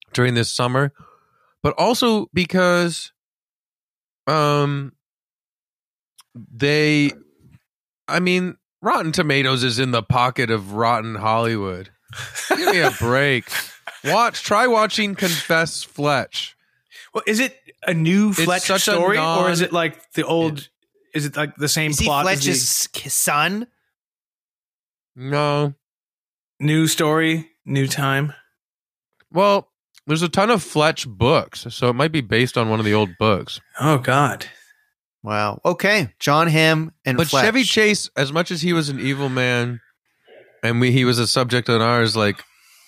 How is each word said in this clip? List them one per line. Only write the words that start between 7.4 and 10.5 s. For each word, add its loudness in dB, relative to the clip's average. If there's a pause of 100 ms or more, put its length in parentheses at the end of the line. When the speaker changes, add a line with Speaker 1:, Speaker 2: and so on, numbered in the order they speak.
Speaker 1:
I -2
mean, 0 (260)
Rotten 0
Tomatoes 0
is 0
in 0
the 0
pocket 2